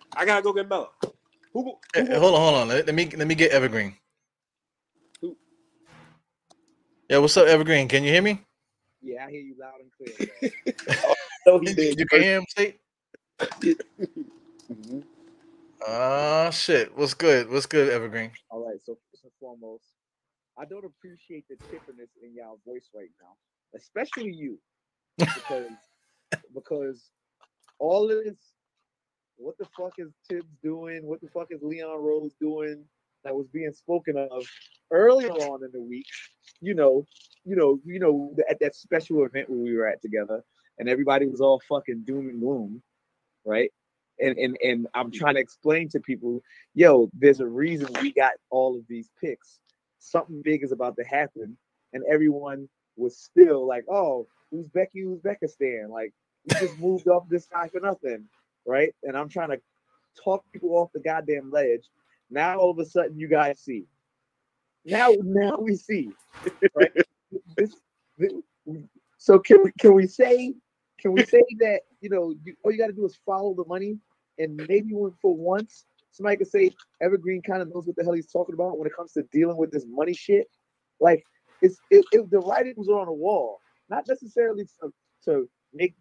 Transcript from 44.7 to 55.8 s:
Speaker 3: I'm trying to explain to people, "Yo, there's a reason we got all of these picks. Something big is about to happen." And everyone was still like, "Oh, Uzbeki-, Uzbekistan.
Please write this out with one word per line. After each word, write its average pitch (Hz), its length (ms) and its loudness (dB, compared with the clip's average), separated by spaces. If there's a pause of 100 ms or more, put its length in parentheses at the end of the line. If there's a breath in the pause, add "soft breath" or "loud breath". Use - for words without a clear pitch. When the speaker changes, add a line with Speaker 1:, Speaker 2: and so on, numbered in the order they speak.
Speaker 3:
I'm 123 180 -6
trying 143 240 -2
to 135 40 0
explain 156 500 -2
to 151 100 -4
people, 120 440 -8 (320 soft breath)
"Yo, 139 380 6
there's 135 260 4
a 127 80 -4
reason 143 400 -4 (140)
we 139 100 -2
got 135 220 2 (180)
all 127 260 -2
of 117 100 -14
these 117 220 -14 (100)
picks. - 400 -10 (400)
Something 160 440 -6
big 151 200 0
is 131 80 -6
about 123 260 -6
to 117 60 -8
happen." 123 540 -6 (360)
And 131 180 -10
everyone 143 560 0 (300)
was 120 200 -6
still 147 500 6
like, 123 220 -4
"Oh, 151 380 -2 (260)
Uzbeki-, 185 520 -6
Uzbekistan. 160 840 -8